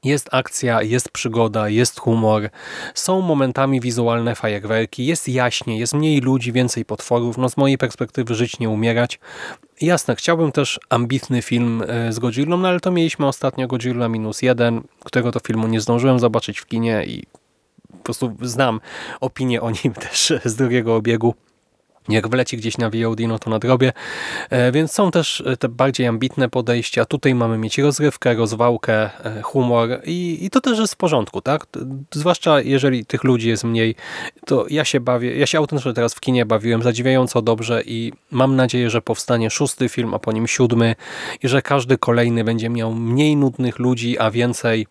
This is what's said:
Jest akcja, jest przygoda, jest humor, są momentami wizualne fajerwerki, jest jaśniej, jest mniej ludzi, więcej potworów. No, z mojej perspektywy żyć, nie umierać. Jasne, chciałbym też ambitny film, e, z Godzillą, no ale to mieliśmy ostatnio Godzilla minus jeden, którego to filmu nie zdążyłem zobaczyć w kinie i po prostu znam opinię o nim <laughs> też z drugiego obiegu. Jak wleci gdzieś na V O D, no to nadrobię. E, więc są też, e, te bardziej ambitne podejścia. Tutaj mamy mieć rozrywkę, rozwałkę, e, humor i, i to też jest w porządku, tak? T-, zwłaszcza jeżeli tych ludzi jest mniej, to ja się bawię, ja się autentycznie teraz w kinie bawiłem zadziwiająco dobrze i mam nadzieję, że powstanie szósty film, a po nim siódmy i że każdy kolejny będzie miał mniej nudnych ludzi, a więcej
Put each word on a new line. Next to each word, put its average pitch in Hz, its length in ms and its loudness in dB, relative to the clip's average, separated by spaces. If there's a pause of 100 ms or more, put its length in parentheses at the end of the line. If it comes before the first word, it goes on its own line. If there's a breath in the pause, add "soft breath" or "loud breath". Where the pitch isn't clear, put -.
Jest 139 280 0
akcja, 120 500 0
jest 107 260 0
przygoda, 113 600 0
jest 110 320 0
humor, 107 480 2 (460 loud breath)
są 190 260 0
momentami 135 600 2
wizualne 117 540 0
fajerwerki, 110 720 -2
jest 160 220 -2
jaśniej, 123 500 -2
jest 117 160 -2
mniej 151 260 2
ludzi, 123 320 0
więcej 120 320 0
potworów. 120 540 -2
No, 127 100 0
z - 80 -4
mojej 139 220 4
perspektywy 120 560 -4
żyć, 113 240 -2
nie 117 100 -2
umierać. 113 500 0 (600 loud breath)
Jasne, 151 360 0
chciałbym 165 360 0
też - 360 -2
ambitny 120 540 0
film, 117 460 0
e, 117 240 -2
z 110 60 -4
Godzillą, 127 380 0
no 185 120 2
ale 180 120 2
to 185 100 0
mieliśmy 165 360 0
ostatnio 131 400 -2
Godzilla 120 420 -2
minus 110 340 -4
jeden, 117 400 2 (220)
którego 120 280 -2
to 120 80 -2
filmu 113 280 -2
nie 113 120 2
zdążyłem 123 380 2
zobaczyć 113 420 0
w - 60 -18
kinie 113 380 -2
i 53 180 -10 (680)
po - 120 -20
prostu 120 360 -4
znam 120 400 0 (400 loud breath)
opinię 127 420 -2
o 117 80 -2
nim 110 300 -2
<laughs> - 80 -10
też - 240 0 (120)
z 110 120 -2
drugiego 117 400 2
obiegu. 113 380 2 (720)
Jak 107 200 2
wleci 123 280 0
gdzieś 113 220 -6
na 113 120 0
V 113 180 -2
O 113 60 -2
D, 113 120 -4
no 113 120 -2
to - 120 -6
nadrobię. 123 420 2 (580 loud breath)
E, 123 220 4
więc 156 200 2
są 196 180 2
też, - 360 0
e, 131 100 0
te 135 120 -4
bardziej 127 380 0
ambitne 120 420 0
podejścia. 120 560 0
Tutaj 135 300 0
mamy 113 240 0
mieć 110 200 -4
rozrywkę, 139 560 2
rozwałkę, 110 760 2 (140)
e, 110 180 -8
humor 120 640 2
i, 170 360 -4
i 190 100 -4
to 254 100 4
też 233 180 -2
jest 220 160 0
w - 20 -20
porządku, 139 440 0
tak? 147 260 -2
T-, - 140 -12 (340)
zwłaszcza 151 460 2
jeżeli 127 460 0
tych - 180 -4
ludzi 120 240 4
jest 113 160 0
mniej, 113 300 2 (520 loud breath)
to 131 240 2
ja 151 140 0
się 139 160 0
bawię, 123 360 -2
ja 139 100 4
się 160 120 0
autentycznie 139 340 -2
teraz 117 220 0
w - 60 -16
kinie 123 260 2
bawiłem 113 360 0
zadziwiająco 123 600 2
dobrze 113 440 0
i 117 260 -6 (180)
mam 131 260 4
nadzieję, 123 340 2
że 113 120 0
powstanie 113 480 0
szósty 131 380 -2
film, 113 260 -4
a 107 40 -2
po 113 140 -4
nim 110 140 0
siódmy 117 480 4 (480 loud breath)
i 131 60 0
że 135 140 2
każdy 135 360 2
kolejny 117 460 2
będzie 113 240 0
miał 113 260 -2
mniej 123 420 2
nudnych 131 420 0
ludzi, 120 400 0
a 113 120 4
więcej 117 600 0